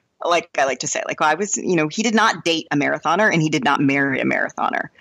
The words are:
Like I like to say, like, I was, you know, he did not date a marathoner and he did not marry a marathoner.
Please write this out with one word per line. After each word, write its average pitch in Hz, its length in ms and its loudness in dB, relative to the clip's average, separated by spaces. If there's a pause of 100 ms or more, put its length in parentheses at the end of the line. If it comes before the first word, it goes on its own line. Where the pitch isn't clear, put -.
(240)
Like 165 320 0
I 143 80 2
like 131 140 -2
to 151 100 -8
say, - 180 -4
like, - 140 -8
I 156 140 4
was, 196 240 -4
you 180 180 0
know, 156 120 2
he 180 140 -6
did 214 120 0
not 214 280 2
date 165 280 -2
a 151 60 -2
marathoner 151 540 0
and 160 120 2
he 151 80 2
did 151 140 -2
not 143 160 2
marry 139 400 2
a 123 40 -2
marathoner. - 640 -2 (120)